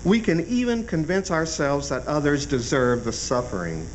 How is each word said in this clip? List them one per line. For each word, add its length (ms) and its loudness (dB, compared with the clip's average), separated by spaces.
We 160 4
can 280 2
even 360 0
convince 460 -2
ourselves 600 0
that 160 -4
others 400 2
deserve 580 2
the 80 -2
suffering 840 -4